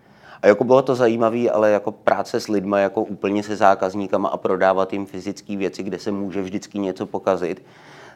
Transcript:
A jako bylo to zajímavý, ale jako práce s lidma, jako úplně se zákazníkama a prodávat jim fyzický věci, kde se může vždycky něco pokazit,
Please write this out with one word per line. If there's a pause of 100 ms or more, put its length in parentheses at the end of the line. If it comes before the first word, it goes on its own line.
(420)
A
jako
bylo
to
zajímavý,
ale
jako
práce
s
lidma,
jako
úplně
se
zákazníkama
a
prodávat
jim
fyzický
věci,
kde
se
může
vždycky
něco
pokazit, (540)